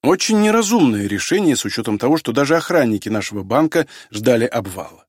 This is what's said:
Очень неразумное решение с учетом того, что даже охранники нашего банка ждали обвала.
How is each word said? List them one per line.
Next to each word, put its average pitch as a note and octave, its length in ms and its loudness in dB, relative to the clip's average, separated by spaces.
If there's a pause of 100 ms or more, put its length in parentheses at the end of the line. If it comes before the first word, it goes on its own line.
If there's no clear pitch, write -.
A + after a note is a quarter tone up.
Очень A3+ 380 2
неразумное G#3 640 2
решение D3 480 0
с G#2+ 120 -4
учетом G#2 320 -4
того, C#3+ 180 2
что A#2+ 160 -6
даже C#3 240 2
охранники B2 540 0
нашего G#2 320 -6
банка D3+ 440 0 (240)
ждали A2+ 360 0
обвала. F#2+ 640 -8